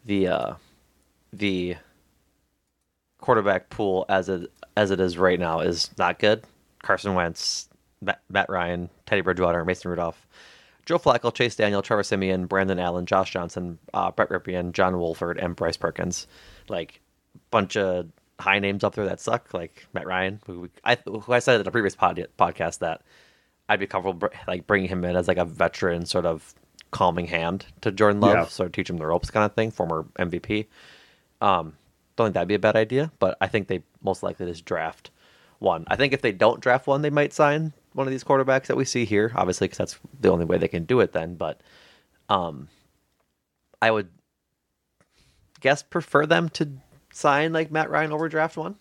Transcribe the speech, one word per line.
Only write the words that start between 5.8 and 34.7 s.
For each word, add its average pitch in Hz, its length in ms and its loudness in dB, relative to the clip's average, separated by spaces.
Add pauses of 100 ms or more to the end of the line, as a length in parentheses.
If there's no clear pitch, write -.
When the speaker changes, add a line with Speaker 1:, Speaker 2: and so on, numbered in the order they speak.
Speaker 1:
not 90 220 0
good. 107 240 2 (380)
Carson 98 320 0
Wentz, - 560 -4 (320)
Matt, 101 280 -4
Matt 95 200 0
Ryan, 87 400 -4 (160)
Teddy 101 160 2
Bridgewater, 87 440 2
Mason 90 240 -4
Rudolph, 85 380 -6 (580)
Joe 170 120 0
Flacco, 120 360 2
Chase 120 220 0
Daniel, 101 280 2
Trevor 104 200 0
Siemian, 95 440 0
Brandon 95 320 2
Allen, 87 260 -2
Josh 95 260 2
Johnson, 87 460 -6 (160)
uh, 92 180 0
Brett - 180 0
Rypien, 90 420 -4
John 92 260 2
Wolford, 85 400 -4
and 87 180 -4
Bryce 82 220 -2
Perkins. 87 480 -4 (440)
Like, 87 320 -8 (500)
bunch 104 260 2
of 90 300 0 (320)
high 98 180 2
names 196 260 0
up 104 120 0
there 107 100 -2
that - 140 -4
suck. - 340 -4
Like 85 400 -10
Matt 90 140 -8
Ryan, 95 400 -2
who 87 140 -14
we, 87 80 -14 (140)
I, 123 220 2
who 104 260 -6
I 123 80 4
said 120 220 4
in 92 60 -4
a 92 40 -4
previous 101 240 0
pod-, 87 320 0 (120)
podcast 85 400 0
that 80 240 -4 (680)
I'd 104 100 4
be 98 60 -2
comfortable 95 320 -4
br-, 101 180 -4 (120)
like, 92 180 -6
bringing 95 240 2
him 90 160 -2
in 90 100 0
as, 90 120 2
like, 90 100 2
a 87 80 0
veteran 85 640 -2
sort 87 180 -2
of 82 300 -4 (340)
calming 87 380 0
hand 85 400 -2 (140)
to 110 100 -2
Jordan 104 280 4
Love, 101 140 6
Speaker 2:
Yeah. 85 140 4
Speaker 1:
sort - 200 -4
of 82 60 -10
teach - 160 -4
him 87 80 -4
the 78 80 -6
ropes 82 240 0
kind 107 160 2
of 101 80 -2
thing, 113 160 0
former 85 360 -4 (120)
M 87 140 -2
V 87 80 -4
P. 107 280 -4 (760)
Um, 87 320 2 (420)
don't 117 120 2
think 95 60 -2
that'd 87 140 0
be 101 80 0
a 98 40 0
bad 107 160 4
idea, 127 440 0
but - 200 2
I 95 80 2
think 101 200 -2
they 90 160 -4 (200)
most 95 200 -2
likely 90 240 -6
just 85 180 -10
draft 82 460 -6 (480)